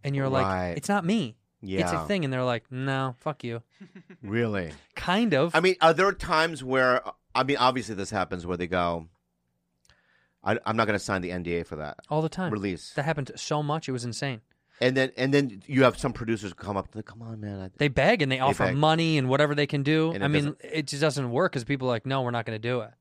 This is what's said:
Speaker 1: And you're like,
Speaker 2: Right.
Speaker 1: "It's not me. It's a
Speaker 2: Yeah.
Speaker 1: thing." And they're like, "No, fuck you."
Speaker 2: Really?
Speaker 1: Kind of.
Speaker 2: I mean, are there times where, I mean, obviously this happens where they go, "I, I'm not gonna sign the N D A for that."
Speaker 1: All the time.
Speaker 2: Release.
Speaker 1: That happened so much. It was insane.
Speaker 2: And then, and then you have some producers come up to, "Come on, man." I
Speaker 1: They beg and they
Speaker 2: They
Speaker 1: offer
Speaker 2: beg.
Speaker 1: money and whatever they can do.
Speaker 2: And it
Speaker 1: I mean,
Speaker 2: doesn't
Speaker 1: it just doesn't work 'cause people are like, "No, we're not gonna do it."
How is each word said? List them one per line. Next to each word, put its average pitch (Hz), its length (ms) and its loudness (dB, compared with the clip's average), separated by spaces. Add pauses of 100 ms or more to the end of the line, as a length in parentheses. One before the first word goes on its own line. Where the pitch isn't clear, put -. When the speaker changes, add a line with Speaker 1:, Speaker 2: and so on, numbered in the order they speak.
Speaker 1:
And 139 140 -4
you're 135 120 0
like, 131 180 2
Speaker 2:
Right. 92 300 0
Speaker 1:
"It's - 120 -8
not 202 160 0
me. 170 320 0 (240)
It's 92 300 -2
a 87 40 0
Speaker 2:
Yeah. 82 120 -2
Speaker 1:
thing." 185 180 0
And 135 80 -2
they're 127 120 -2
like, 120 260 -2
"No, 131 480 -4
fuck - 260 -8
you." 117 180 -6 (600)
Speaker 2:
Really? 101 500 0 (220)
Speaker 1:
Kind 202 400 2
of. 156 200 2
Speaker 2:
I 165 60 6
mean, 185 200 4
are 165 120 8
there 190 200 4
times 160 500 0
where, 127 400 4 (320)
I 127 80 2
mean, 131 140 2
obviously 123 400 2
this 95 140 -6
happens 92 360 -4
where 90 100 -4
they 87 120 -4
go, 85 400 -2 (1400)
"I, 107 200 2
I'm 110 120 0
not 113 100 4
gonna 104 140 0
sign 98 200 -2
the 87 120 -6
N 90 100 -4
D 85 160 -2
A 82 60 -4
for 82 120 -12
that." 76 220 -10 (100)
Speaker 1:
All 151 140 0
the 160 60 -2
time. 175 240 -4
Speaker 2:
Release. 98 420 -4
Speaker 1:
That 139 100 -4
happened 143 320 -4
so 151 260 -4
much. 151 260 -4
It 135 40 -4
was 123 120 -6
insane. 123 360 -6 (400)
Speaker 2:
And 127 160 4
then, 131 200 4
and 135 180 2
then 123 320 2
you 139 160 4
have 107 160 6
some 131 140 -2
producers 107 400 -4
come 98 240 -6
up - 160 -6
to, 107 100 -10
"Come 113 200 -18
on, 113 180 -12
man." 104 200 -8
I 95 160 -10
Speaker 1:
They 147 120 2
beg 160 340 4
and 135 80 0
they 131 60 0
Speaker 2:
They 127 40 -4
Speaker 1:
offer 131 260 2
Speaker 2:
beg. 110 100 0
Speaker 1:
money 160 420 4
and 127 100 2
whatever 143 280 4
they 147 100 2
can 143 160 -2
do. 156 300 2
Speaker 2:
And 101 100 -4
it - 20 0
Speaker 1:
I 143 40 2
mean, 147 160 2
Speaker 2:
doesn't 147 180 -4
Speaker 1:
it 156 240 -6
just 143 140 -6
doesn't 139 320 0
work 165 200 2
'cause 120 120 -4
people 131 240 -2
are - 40 0
like, 113 140 -4
"No, 135 160 -2
we're 123 80 -2
not 117 160 -4
gonna 110 140 -6
do 120 220 -2
it." 110 80 -12 (100)